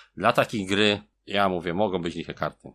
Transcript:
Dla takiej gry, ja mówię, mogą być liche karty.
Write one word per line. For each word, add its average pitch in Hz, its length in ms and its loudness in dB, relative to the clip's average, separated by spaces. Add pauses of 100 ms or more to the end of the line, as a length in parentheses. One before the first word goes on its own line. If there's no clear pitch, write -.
(160)
Dla 101 160 2
takiej 120 340 0
gry, 104 340 2 (260)
ja 101 220 2
mówię, 87 260 -2
mogą 92 280 0
być 82 120 -4
liche 82 200 -8
karty. - 400 -8